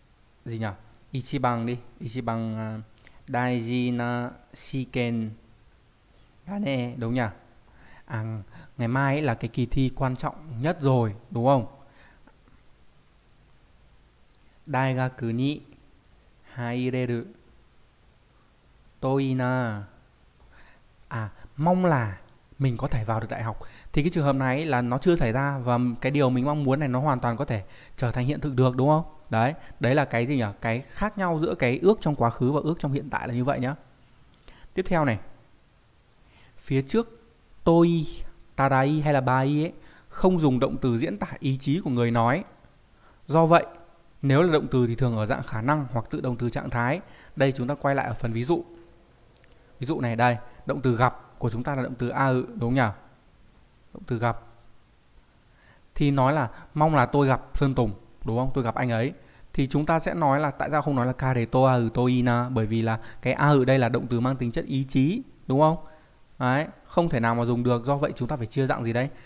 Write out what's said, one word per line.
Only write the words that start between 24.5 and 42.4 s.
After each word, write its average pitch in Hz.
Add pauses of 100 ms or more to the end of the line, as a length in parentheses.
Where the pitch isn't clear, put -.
là 127
nó 123
chưa 175
xảy 127
ra 139
và 120 (220)
cái 131
điều 143
mình 127
mong 147
muốn 135
này 147
nó 127
hoàn 135
toàn 120
có 135
thể 107 (320)
trở 120
thành 123
hiện 147
thực 143
được, 127
đúng 127
không? 156 (260)
Đấy, 117 (260)
đấy 120
là 147
cái 120
gì 147
nhỉ? 120 (160)
Cái 117
khác 202
nhau 175
giữa 156
cái 123
ước 202
trong 151
quá 117
khứ 127
và 147
ước 156
trong 139
hiện 147
tại -
là 120
như 123
vậy 131
nhá. 131 (1000)
Tiếp 185
theo 165
này. 113 (1400)
Phía 135
trước 220 (440)
tôi, 170 (500)
tarai 135
hay 151
là 139
bai 131
ấy 151 (360)
không 185
dùng 131
động -
từ 120
diễn 175
tả 190
ý 135
chí 143
của 151
người 120
nói. 117 (840)